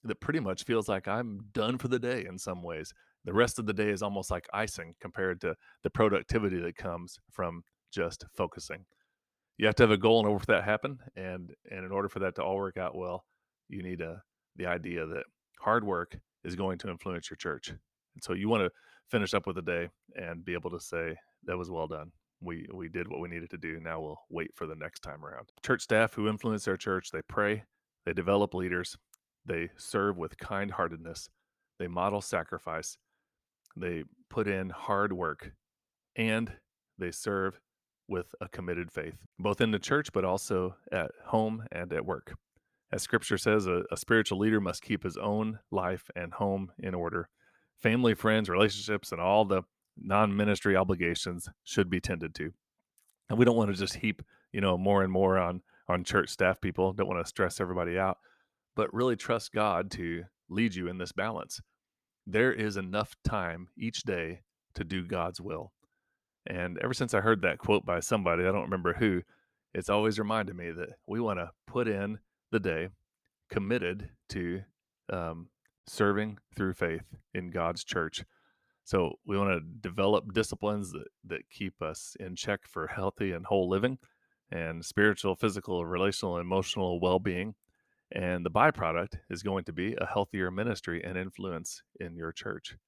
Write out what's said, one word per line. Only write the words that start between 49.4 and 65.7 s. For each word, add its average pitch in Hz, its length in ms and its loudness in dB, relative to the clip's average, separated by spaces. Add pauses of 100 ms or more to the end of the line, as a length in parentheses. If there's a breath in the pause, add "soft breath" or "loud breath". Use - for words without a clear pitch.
the 95 180 2 (340)
non-ministry 101 800 4
obligations 87 760 2 (140)
should 98 260 2
be 90 120 2
tended 82 340 -4
to. 80 180 -6 (760)
And 110 100 0
we 123 60 12
don't 117 120 8
wanna 101 180 4
just 92 200 0
heap, - 280 -2 (300 soft breath)
you 101 80 -2
know, 95 160 4
more 98 280 6
and 92 80 0
more 95 260 6
on, 90 240 0 (260 soft breath)
on 90 140 2
church 87 280 2
staff 92 300 2
people. 92 320 2
Don't 98 140 0
wanna 87 180 -2
stress - 360 -2
everybody 90 360 -2
out, 95 220 0 (560 soft breath)
but - 180 0
really 120 220 2
trust - 380 -4
God 98 400 2
to 85 320 -4 (240)
lead 104 260 2
you 90 140 -4
in 90 100 -6
this 90 140 -8
balance. - 480 -4 (680)
There 110 260 4
is 107 240 -2
enough 95 380 -2 (100)
time 90 440 -2 (100)
each 113 240 -4
day 87 380 -4 (340)
to - 80 -4
do 87 240 -4
God's 87 340 -4
will. 82 320 -8 (720)